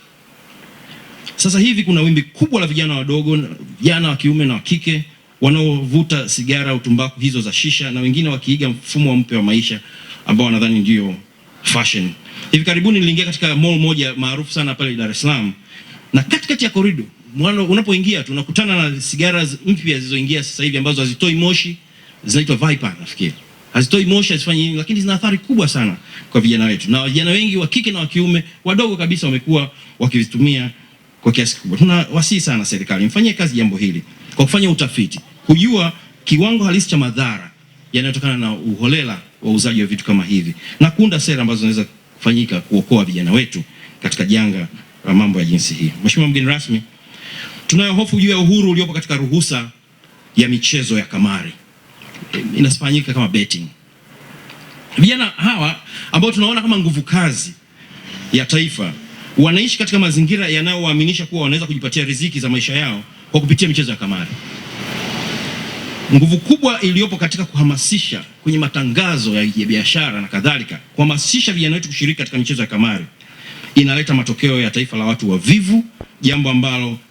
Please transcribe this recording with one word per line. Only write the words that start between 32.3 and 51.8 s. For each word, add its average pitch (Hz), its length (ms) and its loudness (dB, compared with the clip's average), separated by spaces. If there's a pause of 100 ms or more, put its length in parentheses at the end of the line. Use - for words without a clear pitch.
sana 117 240 0
serikali, 95 400 -2
mfanyie 208 280 2
kazi 151 220 -2
jambo 107 220 2
hili 92 240 -2 (340)
kwa 139 100 6
kufanya 196 240 2
utafiti, 127 500 -2 (260)
kujua 170 480 4 (320)
kiwango 208 380 2
halisi 185 260 2
cha 160 80 2
madhara 117 540 -2 (420)
yanayotokana 131 440 -2
na 113 160 -2
uholela 113 640 -2 (220)
wa 110 100 -2
uuzaji 107 300 0
wa 101 60 0
vitu 98 180 -6
kama 98 180 2
hivi, 87 300 -2 (260)
na 160 120 6
kuunda 208 280 2
sera 135 220 -2
ambazo 117 180 0
zinaweza 110 260 0 (320)
kufanyika 113 440 0
kuokoa 101 440 2
vijana 90 260 -2
wetu 113 320 0 (380)
katika - 240 -2
janga 98 420 2 (380)
la 85 80 0
mambo 98 260 4
ya 87 60 2
jinsi 82 280 0
hii. 78 180 -2 (120)
Mheshimiwa 156 260 2
mgeni 139 160 2
rasmi, 139 360 -2 (840)
tunayo 190 260 2
hofu 208 280 0
juu 202 80 4
ya 190 80 2
uhuru 190 340 4
uliopo 170 220 0
katika 156 220 -4
ruhusa 135 540 -2 (680)
ya 120 120 4
michezo 120 500 0
ya 95 60 -6
kamari. 95 460 -2 (1080)